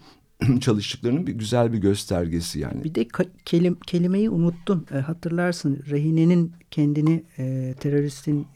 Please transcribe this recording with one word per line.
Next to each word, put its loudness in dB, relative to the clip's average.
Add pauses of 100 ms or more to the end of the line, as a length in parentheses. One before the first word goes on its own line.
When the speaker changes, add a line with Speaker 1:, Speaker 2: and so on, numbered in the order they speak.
(260)
Speaker 1:
<clears throat> 2
çalıştıklarının -2
bir -4
güzel 0
bir 0
göstergesi 0
yani. -6
Speaker 2:
Bir -6
de 0
ka-, -4 (160)
kelim-, 2
kelimeyi 2
unuttun. 0
E, 0
hatırlarsın -2
rehinenin 4 (180)
kendini, 2 (140)
e, -4
teröristin -2